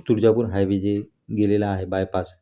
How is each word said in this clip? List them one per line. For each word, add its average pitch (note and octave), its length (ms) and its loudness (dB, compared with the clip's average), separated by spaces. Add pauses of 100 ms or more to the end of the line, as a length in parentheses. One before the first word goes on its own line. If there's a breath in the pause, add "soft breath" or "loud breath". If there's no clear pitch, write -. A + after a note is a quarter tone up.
तुळजापूर A2+ 380 2
हायवे G2 340 0
जे G2+ 220 -2 (280)
गेलेला G#2 380 2
आहे F#2+ 180 -4
बायपास F#2+ 420 -4 (140)